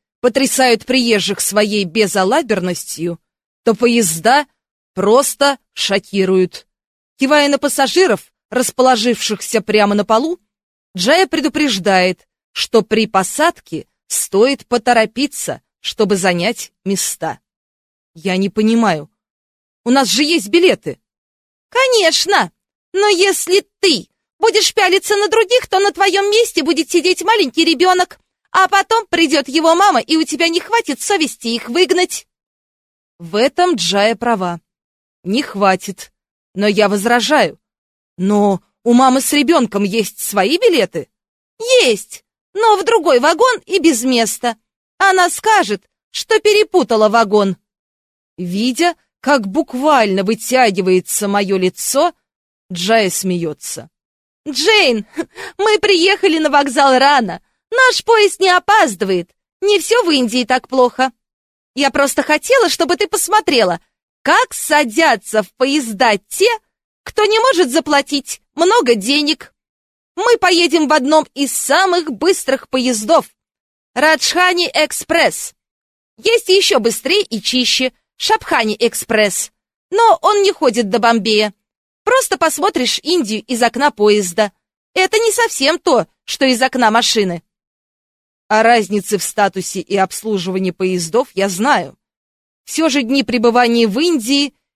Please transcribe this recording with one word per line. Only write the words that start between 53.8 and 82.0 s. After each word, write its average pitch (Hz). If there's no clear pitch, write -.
"Джейн, 294
<laughs> -
мы 427
приехали 392
на 311
вокзал 277
рано. 247
Наш 494
поезд 427
не 381
опаздывает. 233
Не 403
всё 453
в 339
Индии 247
так 254
плохо. 262
Я 277
просто 285
хотела, 359
чтобы 339
ты 415
посмотрела, 285
как 403
садятся 254
в -
поезда 247
те, 415
кто -
не 427
может 370
заплатить 285
много 339
денег. 285
Мы 466
поедем 339
в 294
одном 302
из 269
самых 349
быстрых 269
поездов, 254
Раджхани 330
Экспресс. 302
Есть 453
ещё 370
быстрее 262
и 226
чище, 254
Шабхани 247
Экспресс. -
Но 453
он 415
не 392
ходит 226
до 220
Бомбея. 214